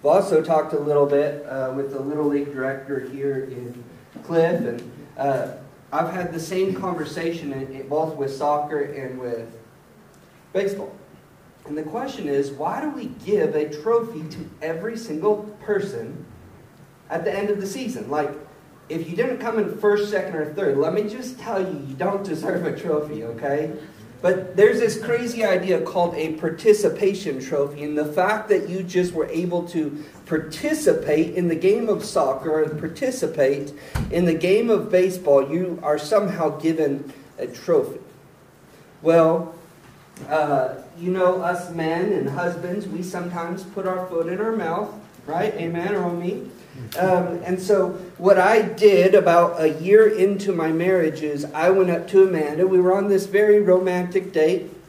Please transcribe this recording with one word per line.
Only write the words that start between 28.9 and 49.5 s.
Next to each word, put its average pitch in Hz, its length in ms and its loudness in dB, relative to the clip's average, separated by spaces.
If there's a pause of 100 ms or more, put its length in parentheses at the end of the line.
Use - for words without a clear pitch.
were 160 140 -2
able 170 420 -2
to 151 320 -4 (240)
participate 165 1120 0
in 175 140 2
the 156 60 0
game 214 340 2
of 180 160 -2
soccer 156 580 0
or 143 60 -2
participate 151 1040 -2 (380)
in 175 120 2
the 165 100 4
game 208 360 2
of 208 200 2
baseball, 156 600 4
you 175 320 -2
are 151 140 2
somehow 165 600 0
given 156 540 -2 (260)
a - 100 -8
trophy. - 520 0 (1000)
Well, 165 540 4 (760)
uh, 143 460 0 (220)
you 175 140 -4
know, 185 300 2
us 175 320 -4
men 165 400 0
and 135 160 -2
husbands, 175 580 -4
we 170 160 -8
sometimes 175 600 -8
put 185 220 -8
our 180 220 -4
foot 165 200 -2
in 185 120 -4
our 220 160 -2
mouth, 170 380 -4 (340)
right? 175 280 -2
Amen, 170 400 -4
or 180 100 -2
on 175 160 -4
me. - 280 -6 (480)
Um, 180 460 2
and 180 180 -4
so 190 280 2 (280)
what 185 220 6
I 208 240 6
did 190 500 6
about 170 480 6